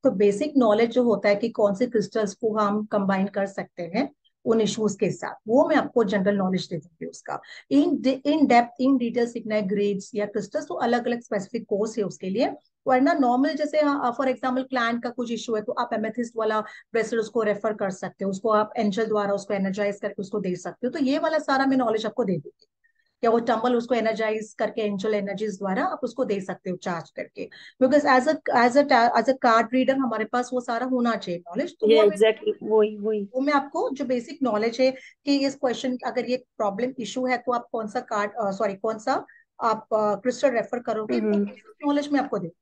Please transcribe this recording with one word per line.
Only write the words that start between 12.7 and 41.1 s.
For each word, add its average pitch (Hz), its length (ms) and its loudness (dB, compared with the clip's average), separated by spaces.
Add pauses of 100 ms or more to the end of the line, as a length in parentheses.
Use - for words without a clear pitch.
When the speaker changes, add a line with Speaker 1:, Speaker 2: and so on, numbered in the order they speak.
Speaker 1:
वरना 269 260 4
normal 277 420 2
जैसे, 302 260 -2
हाँ, 285 360 0
for 269 100 -2
example, 254 420 -2
client 233 340 -2
का 240 80 -4
कुछ 240 220 -6
issue 226 220 -4
है 214 80 -2
तो 208 100 -6
आप - 200 -4
amethyst 220 440 -4
वाला 214 240 0
ब्रेसलेट 226 600 -4
उसको 220 220 -2
refer 208 300 0
कर 208 180 -4
सकते 190 340 -8
हो, 196 60 -2
उसको 190 200 -2
आप 214 260 2
angel 214 300 0
द्वारा 208 280 0
उसको 196 200 -4
energize 196 480 -2
करके 202 200 -6
उसको 196 180 -4
दे 180 160 -2
सकते 175 300 -8
हो। 247 60 -2
तो 330 60 -6
ये 277 200 2
वाला 320 200 0
सारा 269 280 2
मैं 269 100 4
knowledge 226 300 0
आपको 226 180 -2
दे 190 80 0
दूंगी, - 340 -8 (560)
या 233 80 4
वो 233 80 4
tumble 233 360 0
उसको 233 200 0
energize 220 640 -2
करके 226 240 -4
angel 202 320 -2
energies 196 440 -4
द्वारा 196 260 -2
आप 359 180 -4
उसको 254 220 -4
दे 196 160 -2
सकते 185 300 -8
हो 180 60 -4
charge 170 340 -8
करके। - 380 -12 (340)
Because 285 240 6
as 262 220 6
a, 311 60 2 (220)
as 247 200 4
a 294 80 6
ta-, 240 260 4 (100)
as 226 80 0
a 262 60 4 (120)
card 226 280 6
reader 262 240 4
हमारे 226 260 -2
पास 247 280 -2
वो 254 80 -2
सारा 240 260 -4
होना 240 300 0
चाहिए 175 240 -6
knowledge। 214 400 -6
तो 427 100 4
Speaker 2:
ये 226 120 8
Speaker 1:
वो 208 60 8
मैं 202 80 0
Speaker 2:
exactly, 214 460 2
वही, 214 340 2
वही। 208 280 -2
Speaker 1:
वो 247 160 -6
मैं 285 120 0
आपको 311 380 0
जो 277 140 -6
basic 240 380 -4
knowledge 233 380 -2
है 262 100 4 (340)
कि 277 220 0
इस 269 80 -2
क्वेश्चन, 254 520 -2
अगर 233 240 -4
ये 254 60 0 (200)
problem 220 420 -2
issue 254 280 -4
है 247 120 0
तो 247 140 -4
आप 240 200 -2
कौन 220 140 -4
सा 240 140 -4
card, 208 300 -2
अ, 208 200 -2
sorry, 196 240 0
कौन 220 240 -4
सा 277 260 -2 (360)
आप, 220 320 0
अ, 214 220 2
crystal 247 360 0
refer 233 280 -2
करोगे, 226 420 -4